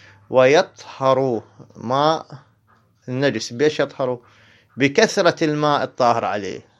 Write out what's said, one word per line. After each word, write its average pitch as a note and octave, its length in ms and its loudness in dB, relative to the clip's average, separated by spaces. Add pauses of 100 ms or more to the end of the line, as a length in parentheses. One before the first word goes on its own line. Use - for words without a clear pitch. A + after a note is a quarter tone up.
(300)
ويطهر C3 1120 2 (340)
ماء C#3+ 500 -2 (840)
النجس، B2+ 440 -4
بيش D3 260 -2
يطهر؟ C3 400 -4 (580)
بكثرة E3+ 680 2
الماء D3+ 400 0
الطاهر A#2 420 0
عليه، F#2+ 360 -6 (180)